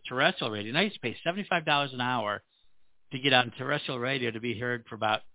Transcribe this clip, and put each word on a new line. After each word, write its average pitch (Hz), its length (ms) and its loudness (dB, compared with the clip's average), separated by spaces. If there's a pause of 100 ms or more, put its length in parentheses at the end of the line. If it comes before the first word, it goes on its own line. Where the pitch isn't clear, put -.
terrestrial 131 440 2
radio, 107 180 -4
and 135 80 0
I 185 40 4
used 208 140 0
to - 40 -20
pay 110 240 -4
seventy-five 175 400 0
dollars 143 280 2
an 127 80 -4
hour 113 420 0 (680)
to 135 60 -4
get 135 140 4
on 123 200 6
terrestrial 135 480 -4
radio 135 300 0
to 110 100 -4
be 117 180 -2
heard 123 300 -2
for 123 80 -12
about 107 260 2 (120)